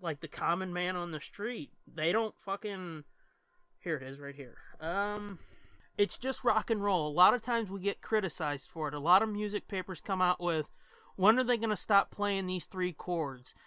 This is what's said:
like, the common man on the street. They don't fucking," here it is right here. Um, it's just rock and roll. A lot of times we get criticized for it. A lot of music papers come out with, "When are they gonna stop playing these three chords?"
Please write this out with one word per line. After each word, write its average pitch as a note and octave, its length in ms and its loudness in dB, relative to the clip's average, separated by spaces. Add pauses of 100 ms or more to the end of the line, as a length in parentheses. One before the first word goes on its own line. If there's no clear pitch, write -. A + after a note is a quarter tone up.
like, E3 200 -4
the D#3 60 -8
common F3 460 0
man F3+ 220 -2
on F3 160 -4
the D3+ 100 -6
street. G#3 500 -8 (140)
They D#3+ 260 -2
don't A3 220 0 (100)
fucking," F#3 600 -6 (760)
here E3 180 -2
it C3 60 -10
is C3+ 160 -10
right C#3+ 160 -10
here. C3+ 220 -14 (220)
Um, G3+ 580 -4 (600)
it's G3+ 200 2
just C4 260 -4
rock A3 260 2
and G#3 140 0
roll. F3+ 240 2
A - 20 -2
lot F3+ 240 8
of A#3+ 80 -2
times A#3 280 0
we G3 100 -6
get F#3+ 220 -2
criticized E3+ 680 -2
for D#3 160 -4
it. C#3 60 -4
A D3 60 -4
lot E3+ 240 8
of A3 60 0
music G#3 380 -4
papers F#3 340 -6
come F#3+ 200 -2
out F3+ 200 4
with, E3 260 0 (480)
"When G#3+ 240 6
are B3+ 40 2
they A#3+ 140 2
gonna G#3+ 200 0
stop - 340 2
playing G3 360 -2
these F3+ 180 -4
three F3+ 280 -2
chords?" C#3 600 -4 (140)